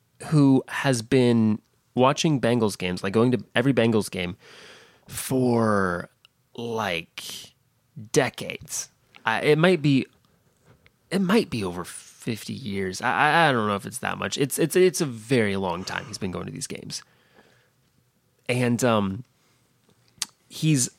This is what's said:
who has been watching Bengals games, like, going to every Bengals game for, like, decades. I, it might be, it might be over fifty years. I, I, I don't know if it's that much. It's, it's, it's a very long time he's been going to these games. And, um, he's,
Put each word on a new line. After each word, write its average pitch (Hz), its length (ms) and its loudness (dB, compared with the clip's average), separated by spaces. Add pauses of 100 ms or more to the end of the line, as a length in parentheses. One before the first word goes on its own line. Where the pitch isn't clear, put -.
(280)
who 139 400 4
has 131 340 -2
been 117 580 2 (360)
watching 135 460 2
Bengals 113 360 0
games, 90 240 -4
like, 98 120 -4
going 117 180 4
to 107 120 0 (120)
every 127 180 2
Bengals 113 380 0
game 90 240 -6 (720)
for, 110 1040 0 (460)
like, 110 680 -6 (880)
decades. - 760 -4 (360)
I, 110 160 -2
it 151 160 4
might 170 240 4
be, 139 240 2 (1040)
it 190 120 -2
might 196 280 2
be 117 140 -4
over 87 220 -6
fifty - 680 -10
years. 98 480 -6
I, 117 80 -2 (220)
I, 160 180 4
I - 20 2
don't 113 160 0
know 104 80 0
if 98 120 -6
it's 107 120 -12
that 95 200 -6
much. 98 180 -4
It's, 135 220 -2
it's, 160 160 0
it's 185 260 2
a 170 60 -2
very 113 480 0
long 92 280 -4
time 92 220 -8
he's 104 140 -12
been 98 100 -6
going 90 160 -8
to 98 60 -12
these 101 160 -10
games. - 340 -12 (1500)
And, 120 360 0
um, 110 400 2 (1200)
he's, 147 520 0